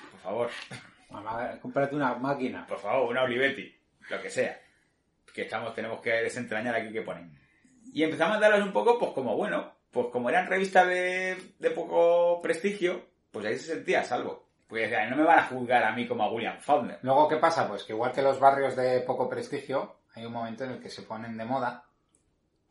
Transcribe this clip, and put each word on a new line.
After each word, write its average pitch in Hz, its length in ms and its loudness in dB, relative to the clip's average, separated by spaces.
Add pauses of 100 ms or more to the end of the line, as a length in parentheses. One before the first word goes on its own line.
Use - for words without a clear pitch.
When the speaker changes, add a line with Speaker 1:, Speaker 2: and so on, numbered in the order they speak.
(140)
Speaker 1:
"Por - 60 -20
favor". 117 300 -2 (640)
Speaker 2:
Mamá, 113 500 -8
cómprate 139 340 -2
una 131 200 0
máquina. 123 500 -4
Speaker 1:
"Por 95 140 -8
favor, 117 320 0
una 131 100 0
Olivetti", 127 500 -2 (380)
lo 95 100 -6
que 92 120 -10
sea. 120 280 -2 (720)
Que 104 120 -8
estamos, 113 320 -8
tenemos 113 260 -8
que 120 80 -4
desentrañar 117 640 -2
aquí 110 180 -4
qué 107 120 -6
ponen. 85 340 -12 (560)
Y 143 80 -2
empezó 151 240 0
a 170 40 2
mandarlas 208 340 6
un 190 100 -4
poco, 220 240 4
pues 202 140 -2
como, - 260 -2
bueno, - 340 -2 (220)
pues 123 180 0
como 120 160 -2
eran 185 200 2
revistas 190 400 4
de, 180 500 -2 (220)
de 160 100 2
poco 170 720 4
prestigio, 170 680 -2 (200)
pues 107 160 -8
ahí - 140 -2
se 160 160 -8
sentía 147 260 0
a - 20 0
salvo. - 440 -6 (200)
Porque 113 180 -4
decía, 110 220 -2
"No 127 80 -4
me 151 60 2
van 160 160 8
a 151 60 6
juzgar 123 400 2
a 110 80 2
mí 120 160 -4
como 113 160 -2
a 104 80 2
William 110 280 -6
Faulkner". 135 440 0
Speaker 3:
Luego, 135 240 6
¿qué 156 100 2
pasa? 135 300 4
Pues 98 160 -6
que 110 100 -10
igual 123 180 -2
que 139 120 0
los 131 160 4
barrios 135 360 6
de 127 260 2
poco 123 280 -2
prestigio, 135 680 -6 (180)
hay 117 100 -12
un 117 80 -10
momento 117 300 -8
en 127 80 -6
el 110 100 -10
que 107 80 -14
se - 140 -14
ponen 113 340 -10
de 110 80 -8
moda 123 380 -4 (880)